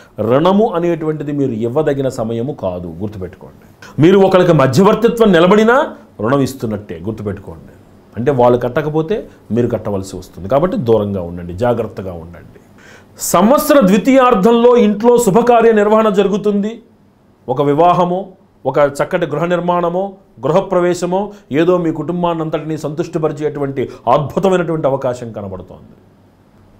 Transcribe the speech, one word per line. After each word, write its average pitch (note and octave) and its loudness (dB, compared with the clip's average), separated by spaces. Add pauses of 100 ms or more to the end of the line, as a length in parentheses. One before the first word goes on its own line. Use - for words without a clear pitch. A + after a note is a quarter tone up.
(200)
రుణము E3 2
అనేటువంటిది D#3 -4
మీరు C#3 -2
ఇవ్వదగిన C3+ -2
సమయము A#2 -6
కాదు, F2+ -8
గుర్తుపెట్టుకోండి. F2 -12 (360)
మీరు F#3+ 6
ఒకరికి F3+ 4
మధ్యవర్తిత్వం G3 4
నిలబడినా G#3+ 4 (260)
రుణం C3 0
ఇస్తున్నట్టే, G#2+ -6
గుర్తుపెట్టుకోండి. G2+ -12 (440)
అంటే A#2+ 0
వాళ్ళు B2 4
కట్టకపోతే D3+ -4 (220)
మీరు A#2 0
కట్టవలసి G2+ -6
వస్తుంది. F2 -14
కాబట్టి E3+ 0
దూరంగా G#2 0
ఉండండి, F2 -12
జాగ్రత్తగా G#2 -4
ఉండండి. E2+ -20 (600)
సంవత్సర C#4 4
ద్వితీయార్థంలో A#3 4
ఇంట్లో A3 4
శుభకార్య A#3 4
నిర్వహణ G#3+ 2
జరుగుతుంది. G3+ -2 (680)
ఒక C3 -2
వివాహమో, F3 2 (380)
ఒక C3+ -2
చక్కటి D3 -2
గృహ D#3 -4
నిర్మాణమో, F3 -2 (320)
గృహప్రవేశమో, F3+ 0 (200)
ఏదో E3+ 2
మీ E3 -2
కుటుంబాన్ని E3+ -4
అంతటినీ D#3 -6
సంతృష్టిపరిచేటువంటి D3 -6 (240)
అద్భుతమైనటువంటి E3 -2
అవకాశం B2+ -4
కనబడుతోంది. F#2+ -14 (840)